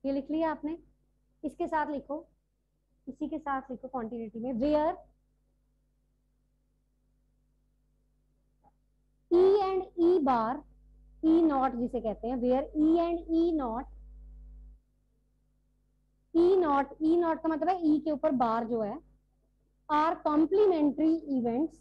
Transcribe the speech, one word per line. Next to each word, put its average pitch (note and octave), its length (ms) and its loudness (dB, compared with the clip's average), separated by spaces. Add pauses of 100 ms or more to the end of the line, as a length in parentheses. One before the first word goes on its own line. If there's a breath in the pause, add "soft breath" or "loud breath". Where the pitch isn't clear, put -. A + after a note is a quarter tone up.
ये C#4 80 -2
लिख C#4 180 -6
लिया D#4+ 200 -2
आपने, D4+ 260 -8 (640)
इसके D#4+ 240 -6
साथ D4+ 240 -2
लिखो, C#4+ 360 -8 (800)
इसी C4+ 220 -8
के D4+ 100 -8
साथ C4+ 320 -6
लिखो B3+ 180 -12
कॉन्टिन्यूटी A3+ 500 -10
में, B3 160 -6
where D4 400 0 (4000)
E F4 120 6 (200)
and F#4+ 200 -2 (160)
E F4 140 4 (120)
bar, A#3+ 300 0 (680)
E D#4+ 200 6
naught C4+ 320 0
जिसे B3 260 -4
कहते A3+ 280 -6
हैं, B3+ 80 -4
where B3+ 280 0 (120)
E D#4 120 4 (120)
and E4+ 320 -4
E E4 100 2 (140)
naught, B3 340 -6 (2500)
E F4 220 6
naught, C#4+ 460 0
ई D#4+ 140 4
नॉट D#4+ 260 0
का D#4+ 60 -2
मतलब D#4+ 200 -2
है F#4 180 -2
ई D4+ 140 4
के D#4 100 -4
ऊपर D4+ 260 0
bar A#3 320 0
जो A3+ 140 -4
है, G#3 140 -6 (920)
are D#4 340 2
complementary D#4+ 960 2 (160)
events B3 460 -2